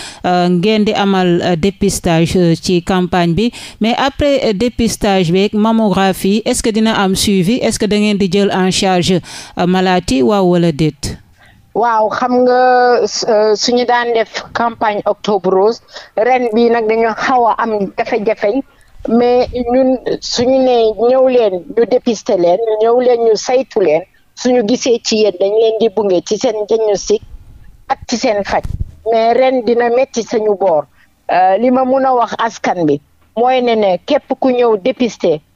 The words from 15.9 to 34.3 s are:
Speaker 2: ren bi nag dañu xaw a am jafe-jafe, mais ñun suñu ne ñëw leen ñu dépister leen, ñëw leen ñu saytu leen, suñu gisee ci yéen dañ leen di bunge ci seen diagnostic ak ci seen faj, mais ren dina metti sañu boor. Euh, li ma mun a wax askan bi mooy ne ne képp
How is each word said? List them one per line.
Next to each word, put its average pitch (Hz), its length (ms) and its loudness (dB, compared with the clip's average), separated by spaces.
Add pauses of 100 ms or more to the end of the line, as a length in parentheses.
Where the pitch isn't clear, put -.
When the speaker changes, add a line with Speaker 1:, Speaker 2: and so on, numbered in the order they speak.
Speaker 2:
ren 247 380 2
bi 233 160 4
nag 233 160 0
dañu 226 300 0
xaw 240 320 0
a 208 100 0
am 214 400 -4
jafe-jafe, 226 640 -2 (460)
mais 240 440 2
ñun 247 460 0 (220)
suñu 254 400 0
ne 233 340 2 (140)
ñëw 262 180 4
leen 214 380 0 (120)
ñu 233 140 2
dépister 240 480 -2
leen, 175 220 2 (200)
ñëw 233 200 2
leen 240 240 2
ñu 220 100 4
saytu 254 460 -2
leen, 165 220 2 (320)
suñu 247 320 0
gisee 240 380 0
ci 226 180 -2
yéen 202 180 2
dañ 196 200 0
leen 220 180 2
di 226 120 2
bunge 190 340 0
ci 214 140 -4
seen 233 160 -2 (120)
diagnostic 214 540 0 (680)
ak 262 100 -4 (100)
ci 240 80 -4
seen 214 280 -2
faj, 170 180 -4 (480)
mais 226 240 2
ren 262 300 2
dina 233 260 0
metti 240 320 -2
sañu 214 360 -2
boor. 165 260 0 (460)
Euh, 185 280 2
li 247 120 2
ma 262 140 2
mun 262 200 0
a 262 100 2
wax 233 240 -2
askan 208 480 -4
bi 147 140 0 (360)
mooy 254 260 2
ne 233 120 0
ne 202 220 2 (100)
képp 277 340 -2